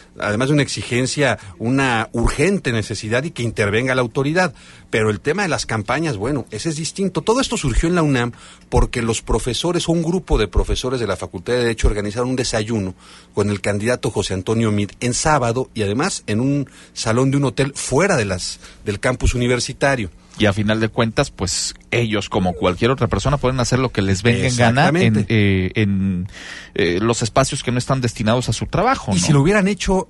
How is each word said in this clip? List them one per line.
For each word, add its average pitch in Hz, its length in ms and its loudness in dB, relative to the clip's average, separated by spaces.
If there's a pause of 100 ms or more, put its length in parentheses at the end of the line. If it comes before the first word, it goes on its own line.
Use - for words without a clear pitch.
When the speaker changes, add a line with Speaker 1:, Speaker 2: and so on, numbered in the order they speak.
(200)
Speaker 1:
además 107 280 0
de 151 80 2
una 143 80 2
exigencia, 123 760 -2 (220)
una 123 520 0
urgente 135 600 0
necesidad 110 520 -2
y 170 60 -6
que 123 140 -6
intervenga 110 500 0
la 127 80 2
autoridad. 147 500 0 (380)
Pero 110 220 2
el 101 100 -4
tema 175 220 0
de 196 40 0
las 139 180 -2
campañas, 123 520 -2
bueno, 120 340 -4
ese 107 180 -6
es 156 60 -4
distinto. 170 460 -4
Todo 226 180 2
esto 254 160 -2
surgió 165 320 0
en 175 80 2
la 175 60 4
unam 127 320 2 (340)
porque 117 340 2
los 113 200 0
profesores, 127 640 -2
un 170 160 2
grupo 165 340 0
de 107 120 0
profesores 123 500 0
de 110 80 -2
la 95 80 -2
Facultad 92 380 -6
de 123 60 2
Derecho 117 280 2
organizaron 104 440 -2
un 131 40 -2
desayuno 110 580 -2 (400)
con 101 160 0
el 101 120 -2
candidato 107 500 -2
José 104 220 -2
Antonio 110 380 0
Meade 104 280 -2
en 123 140 -2
sábado 127 600 0
y 107 100 -2
además 123 440 -2
en 107 140 0
un 139 280 0 (240)
salón 127 380 2
de 139 60 0
un 139 80 2
hotel 131 280 0
fuera 170 440 2
de 110 80 0
las, 90 340 -6 (240)
del 101 160 -4
campus - 340 2
universitario. 123 760 0 (300)
Speaker 2:
Y 107 60 4
a 101 80 4
final 107 260 0
de 110 80 2
cuentas, 117 420 0
pues, - 440 -6 (180)
ellos, 107 380 0
como 92 240 0
cualquier 92 360 0
otra 131 180 0
persona, 101 280 0
pueden 131 240 0
hacer 123 200 0
lo 127 120 0
que - 100 -2
les 98 220 0
venga 120 240 2
en 127 80 0
gana 120 320 4
en, 156 80 2
Speaker 1:
Exactamente. 110 320 2
Speaker 2:
eh, 98 480 2
en, 98 520 0 (460)
eh, 87 280 2
los 117 200 0
espacios 135 420 0
que 123 100 -2
no 123 40 -2
están 135 220 -2
destinados 120 480 0
a - 60 -2
su - 120 -4
trabajo, 208 460 0
Speaker 1:
Y 196 80 2
Speaker 2:
¿no? - 20 2
Speaker 1:
si 165 120 4
lo 139 80 6
hubieran 190 260 4
hecho 190 420 0